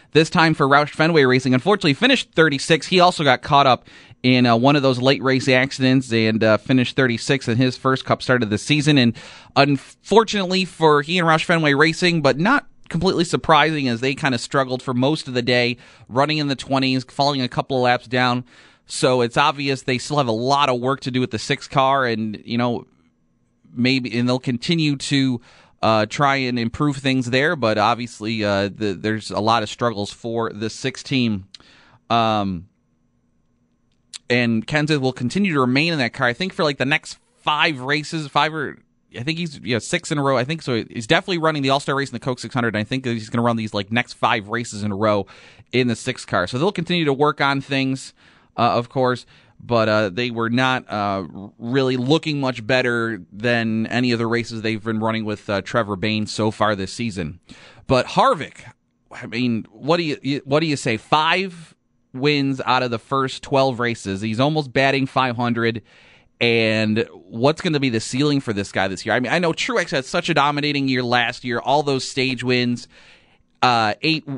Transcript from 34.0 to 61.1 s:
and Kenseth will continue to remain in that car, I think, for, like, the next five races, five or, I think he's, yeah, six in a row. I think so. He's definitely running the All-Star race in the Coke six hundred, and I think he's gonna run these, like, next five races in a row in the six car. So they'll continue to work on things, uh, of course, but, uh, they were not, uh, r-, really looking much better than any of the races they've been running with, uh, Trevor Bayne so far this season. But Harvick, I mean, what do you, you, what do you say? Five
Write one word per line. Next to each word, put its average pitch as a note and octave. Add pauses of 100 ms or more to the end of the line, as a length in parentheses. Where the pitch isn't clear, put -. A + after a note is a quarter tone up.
and A#2
Kenseth D3+
will C3
continue F3+
to C#3+
remain C#3
in D3+
that A#2
car, C3
I A#2+
think, F#3
for, F#3
like, D3
the B2+
next D3+ (240)
five D3+
races, D3
five D3+
or, B2+ (380)
I B2
think D#3+
he's, D#3
yeah, A2+
six -
in D3+
a C#3+
row. C#3
I A#2+
think D#3
so. A#2+
He's A2+
definitely F3
running D#3
the C3+
All-Star C#3+
race C3+
in -
the A2+
Coke B2+
six A2+
hundred, A#2
and G#2+
I -
think C3
he's A2+
gonna A#2+
run A#2
these, G#2+
like, G2+
next A#2+
five A2
races A2+
in G#2+
a G2
row G#2 (440)
in B2
the A2+
six -
car. F#2+
So B2
they'll F#3
continue F3
to C#3
work D3
on C#3
things, C3+ (420)
uh, A2
of A#2+
course, B2 (340)
but, A2+
uh, G#2+
they A#2+
were A2+
not, C3
uh, G2+ (120)
r-, G2
really B2+
looking D3
much B2
better A#2+ (100)
than A2+
any B2
of A#2
the A#2
races A#2
they've A2
been A2
running A2
with, G#2
uh, G2+
Trevor G#2
Bayne G#2+
so A2
far G#2+
this F#2+
season. F2+ (480)
But B2+
Harvick, G3 (500)
I -
mean, A#2
what B2+
do F3
you, D3
you, C#3
what C#3
do E3
you D3
say? A#2+
Five E3+ (380)